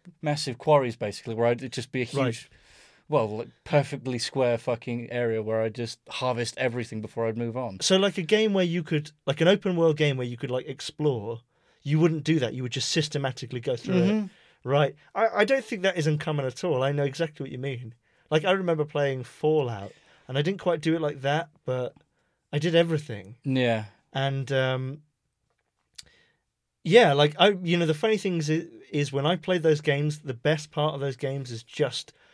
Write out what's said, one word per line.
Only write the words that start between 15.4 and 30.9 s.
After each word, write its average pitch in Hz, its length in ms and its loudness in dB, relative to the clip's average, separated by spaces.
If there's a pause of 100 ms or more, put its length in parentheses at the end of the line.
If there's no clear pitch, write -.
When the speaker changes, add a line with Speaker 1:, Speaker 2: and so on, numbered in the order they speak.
Speaker 2:
don't 262 220 2
think 202 160 -6
that 180 160 2
is 156 100 2
uncommon 147 380 -2
at 127 180 -6
all. 139 200 0
I 143 100 0
know 143 100 0
exactly 151 400 -4
what 135 80 -10
you 127 60 -10
mean. 123 380 -8 (340)
Like, 156 160 2
I 185 60 4
remember 170 340 2
playing 139 400 -2
Fallout, 123 680 0 (340)
and 131 120 -4
I 147 40 2
didn't 190 200 -2
quite 170 180 0
do 160 160 2
it 165 60 -2
like 147 220 -4
that, 151 260 -2 (160)
but 127 280 -4 (600)
I 143 60 -2
did 165 140 -2
everything. 147 720 0
Speaker 1:
Yeah. 123 400 2 (300)
Speaker 2:
And, 135 400 -2
um, 131 480 -2 (1800)
yeah, 185 300 8
like, 147 260 4
I, 190 120 8 (120)
you 170 140 2
know, 170 100 2
the 156 80 2
funny 220 220 2
thing 190 220 -2
is, 151 120 -2
is 156 600 -4
when 135 140 0
I 175 100 2
played 180 280 -2
those 151 180 4
games, 147 380 0
the 131 140 -8
best 151 380 -2
part 151 240 -2